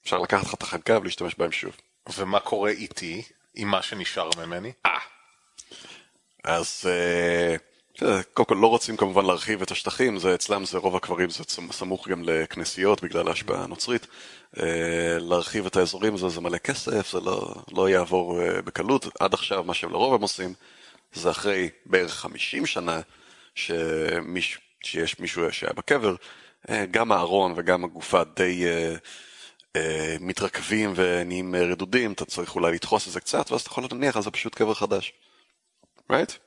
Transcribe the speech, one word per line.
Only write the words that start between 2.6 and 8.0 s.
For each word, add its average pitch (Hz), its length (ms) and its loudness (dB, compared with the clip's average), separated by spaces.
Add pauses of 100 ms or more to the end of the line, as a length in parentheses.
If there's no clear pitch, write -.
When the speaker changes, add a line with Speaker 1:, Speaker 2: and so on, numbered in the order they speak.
Speaker 2:
איתי, - 520 -6 (320)
עם 104 140 -4
מה 104 140 2
שנשאר 90 560 -4
ממני? 87 340 -8 (140)
Speaker 1:
אה. 85 120 2 (1500)
אז, - 420 -2
אה, 87 720 2 (760)